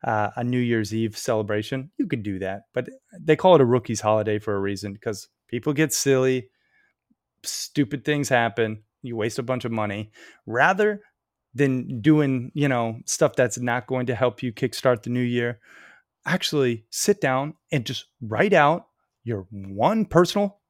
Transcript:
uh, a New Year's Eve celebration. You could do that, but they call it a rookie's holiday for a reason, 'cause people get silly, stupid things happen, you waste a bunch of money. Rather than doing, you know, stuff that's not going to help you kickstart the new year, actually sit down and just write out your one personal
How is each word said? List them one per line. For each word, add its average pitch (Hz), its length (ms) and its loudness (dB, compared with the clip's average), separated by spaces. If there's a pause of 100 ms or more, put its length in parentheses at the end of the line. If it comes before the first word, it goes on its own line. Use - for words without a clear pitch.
uh, 107 320 0
a 120 80 -4
New 123 160 0
Year's 113 340 0
Eve 110 240 -4
celebration. 110 800 -4
You 277 80 -2
could 143 160 -4
do 98 160 -6
that, 95 340 -8
but 127 160 -4 (320)
they 156 160 4
call 185 200 6
it 147 60 8
a 131 40 8
rookie's 117 360 0
holiday 107 360 2
for 104 180 -4
a 98 40 -2
reason, 98 380 -6
'cause 107 300 -8 (200)
people 120 260 -4
get 147 180 0
silly, 131 580 2 (920)
stupid - 640 -4
things 147 240 -2
happen, 113 560 0 (180)
you 120 140 -10
waste 110 240 -4
a 127 40 -4
bunch 123 200 -4
of 117 80 -4
money. 107 400 -4 (340)
Rather 190 560 2 (520)
than 131 480 0
doing, 135 520 2
you 147 140 0
know, 117 380 -2
stuff - 280 0
that's 123 240 0
not 123 300 -4
going 127 200 -2
to 123 80 -2
help 127 280 -2
you 123 80 -4
kickstart 120 520 0
the 123 60 -8
new 123 120 0
year, 120 400 -2 (640)
actually 139 640 0
sit - 320 0
down 139 320 0 (180)
and 147 140 0
just - 220 -8 (120)
write 113 320 0
out 151 360 4 (360)
your 101 280 -6
one 107 520 0
personal 196 560 2 (100)